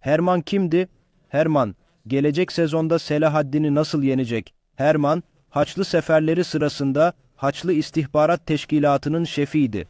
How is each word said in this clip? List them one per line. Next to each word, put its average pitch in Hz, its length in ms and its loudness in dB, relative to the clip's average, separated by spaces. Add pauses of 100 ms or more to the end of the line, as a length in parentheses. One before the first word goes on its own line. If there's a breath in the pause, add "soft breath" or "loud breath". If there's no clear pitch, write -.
Herman 170 380 2
kimdi? 180 460 0 (420)
Herman, 143 460 0 (320)
gelecek 143 440 0
sezonda 160 480 0
Selahaddin'i 151 760 0
nasıl 151 280 0
yenecek? 127 500 -2 (220)
Herman, 151 480 2 (260)
Haçlı 147 360 -2
seferleri 160 580 2
sırasında 147 680 0 (220)
Haçlı 143 380 -2
İstihbarat 156 720 0
Teşkilatı'nın 147 760 0
şefiydi. 139 680 -2